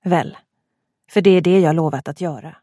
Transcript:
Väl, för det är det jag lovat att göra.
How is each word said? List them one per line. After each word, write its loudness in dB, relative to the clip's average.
Väl, -4
för -2
det 4
är 4
det 2
jag 2
lovat -4
att -12
göra. -12